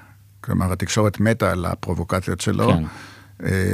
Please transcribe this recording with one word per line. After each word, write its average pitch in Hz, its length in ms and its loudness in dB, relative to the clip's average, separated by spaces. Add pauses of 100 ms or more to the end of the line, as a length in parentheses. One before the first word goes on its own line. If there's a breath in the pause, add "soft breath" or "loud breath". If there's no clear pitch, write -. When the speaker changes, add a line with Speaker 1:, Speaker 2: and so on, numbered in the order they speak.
(440 soft breath)
Speaker 1:
כלומר, 90 280 0
התקשורת 101 480 0
מתה 104 320 2
על 90 140 -2
הפרובוקציות 90 720 -2
שלו. 104 280 2
Speaker 2:
כן. 82 160 4 (600 loud breath)
Speaker 1:
אה, - 40 -2 (260)